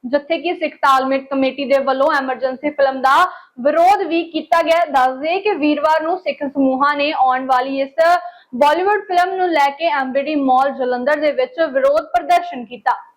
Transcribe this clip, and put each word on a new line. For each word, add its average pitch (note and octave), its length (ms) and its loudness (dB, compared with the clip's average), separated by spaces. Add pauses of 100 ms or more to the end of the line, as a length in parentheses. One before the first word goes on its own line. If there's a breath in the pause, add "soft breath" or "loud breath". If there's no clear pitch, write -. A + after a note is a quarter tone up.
ਜਿੱਥੇ C#4+ 320 -2
ਕਿ E4 160 -4
ਸਿੱਖ E4 220 -6
ਤਾਲਮੇਲ C4+ 500 0
ਕਮੇਟੀ C4+ 400 -2
ਦੇ C4+ 140 2
ਵੱਲੋਂ C4+ 380 0
ਐਮਰਜੈਂਸੀ C4 520 -4
ਫਿਲਮ C4+ 320 0
ਦਾ C#4 240 4 (340 loud breath)
ਵਿਰੋਧ E4+ 480 2
ਵੀ E4 160 -2
ਕੀਤਾ E4 380 -2
ਗਿਆ D#4+ 180 2
ਹੈ। E4+ 60 2
ਦੱਸ C4 320 0
ਦਈਏ D#4+ 220 -2
ਕਿ G4+ 140 0
ਵੀਰਵਾਰ D4+ 480 0
ਨੂੰ E4 160 -2
ਸਿੱਖ D4 260 -6
ਸਮੂਹਾਂ C#4 520 0
ਨੇ C#4+ 160 -2
ਆਉਣ C4 340 0
ਵਾਲੀ C4 360 0
ਇਸ E4 380 2 (360 loud breath)
ਬਾਲੀਵੁੱਡ E4+ 460 2
ਫਿਲਮ F#4 340 0
ਨੂੰ F#4 140 0
ਲੈ C#4+ 200 2
ਕੇ D4 180 -4
ਐਮ C4+ 240 -2
ਬੀ C4+ 100 0
ਡੀ D4+ 140 -4
ਮਾਲ C4+ 360 2
ਜਲੰਧਰ B3+ 440 -2
ਦੇ D4 160 0
ਵਿੱਚ B3+ 280 -4 (140)
ਵਿਰੋਧ C#4+ 320 2
ਪ੍ਰਦਰਸ਼ਨ E4+ 600 -2
ਕੀਤਾ। A#3 260 -2 (260)